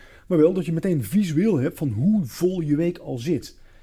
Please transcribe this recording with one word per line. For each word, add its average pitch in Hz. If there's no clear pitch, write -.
maar 180
wel 160
dat 185
je 165
meteen 160
visueel 170
hebt 135
van 147
hoe 156
vol 180
je 147
week 170
al 139
zit. 123